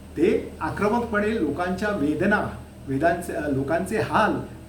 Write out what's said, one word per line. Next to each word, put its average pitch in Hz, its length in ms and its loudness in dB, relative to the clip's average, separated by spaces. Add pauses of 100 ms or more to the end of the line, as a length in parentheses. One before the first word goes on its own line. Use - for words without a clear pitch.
(160)
ते 185 440 2
आक्रमकपणे 208 840 0
लोकांच्या 185 440 0
वेदना, 190 580 2 (420)
वेदांचे, 170 440 0
अ, 151 160 -2
लोकांचे 151 500 0
हाल, 165 340 2 (360)